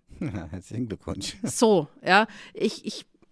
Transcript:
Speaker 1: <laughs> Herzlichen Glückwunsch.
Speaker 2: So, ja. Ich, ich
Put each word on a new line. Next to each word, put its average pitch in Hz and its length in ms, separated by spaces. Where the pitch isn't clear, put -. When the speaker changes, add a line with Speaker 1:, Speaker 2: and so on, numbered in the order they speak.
Speaker 1:
<laughs> - 140
Herzlichen 101 720
Glückwunsch. - 560
Speaker 2:
So, 208 420
ja. 196 220
Ich, - 320
ich - 220